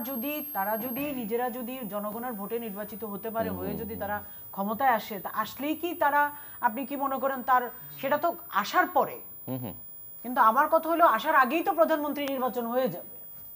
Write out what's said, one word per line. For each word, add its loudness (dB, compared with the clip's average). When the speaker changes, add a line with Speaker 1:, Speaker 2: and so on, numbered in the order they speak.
Speaker 1:
যদি, -6
তারা -2
যদি -6
নিজেরা -4
যদি -8
জনগণের -6
ভোটে -6
নির্বাচিত -10
হতে -8
পারে, -2
Speaker 2:
হুম, -6
Speaker 1:
হয়ে -6
Speaker 2:
হুম, -6
Speaker 1:
যদি -8
Speaker 2:
হুম। -10
Speaker 1:
তারা -4
ক্ষমতায় 0
আসে, -2
তা -10
আসলেই -4
কি -6
তারা, 2
আপনি 0
কি -6
মনে -2
করেন -2
তার, 4
সেটা 2
তো 0
আসার 2
পরে। 0
Speaker 2:
হুম, -4
হুম। -8
Speaker 1:
কিন্তু 0
আমার 6
কথা 4
হলো 6
আসার 4
আগেই 4
তো 2
প্রধানমন্ত্রী 2
নির্বাচন -2
হয়ে 0
যাবে। -10